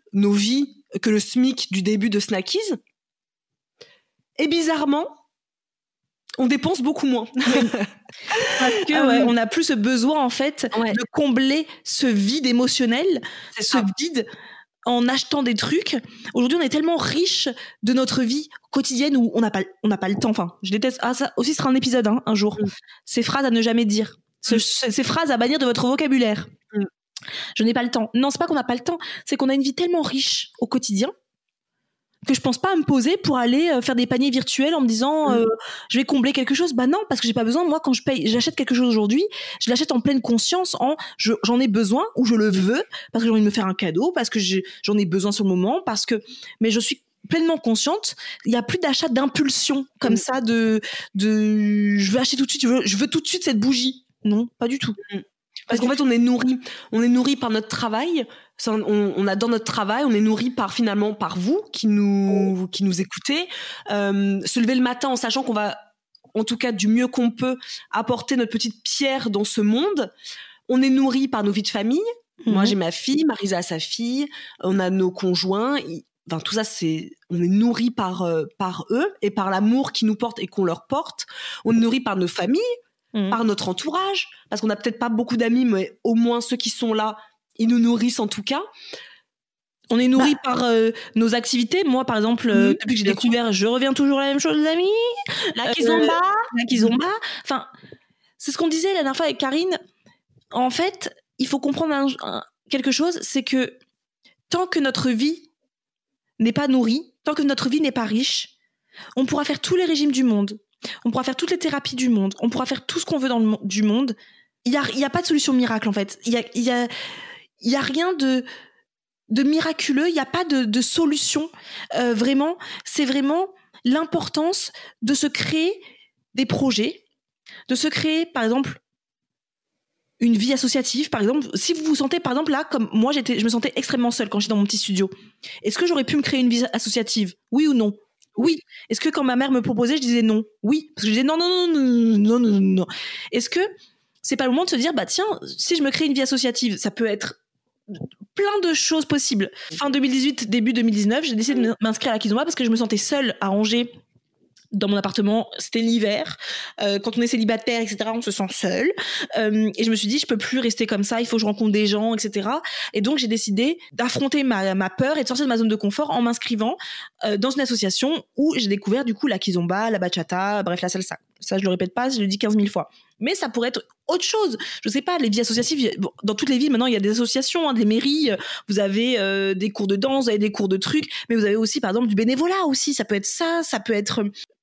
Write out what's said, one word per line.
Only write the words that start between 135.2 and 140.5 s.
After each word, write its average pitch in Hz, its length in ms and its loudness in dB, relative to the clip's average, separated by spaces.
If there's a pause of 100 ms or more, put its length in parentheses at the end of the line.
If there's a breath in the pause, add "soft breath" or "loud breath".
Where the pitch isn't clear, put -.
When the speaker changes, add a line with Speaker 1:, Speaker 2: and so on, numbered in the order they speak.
Speaker 2:
Est-ce 208 140 -2
que 339 80 2
j'aurais 311 200 2
pu - 100 -2
me 294 60 2
créer 269 180 0
une 247 100 4
vie 233 140 2 (100)
associative ? 214 600 -2 (180)
Oui 302 160 4
ou 294 60 4
non ? 214 200 2 (440)
Oui. 302 220 2 (300 loud breath)
Est-ce 226 120 -2
que 320 80 2
quand 302 140 -2
ma 254 120 2
mère 262 160 2
me 247 100 4
proposait, 240 360 0
je 277 40 -2
disais 240 200 2
non ? 220 220 4 (200)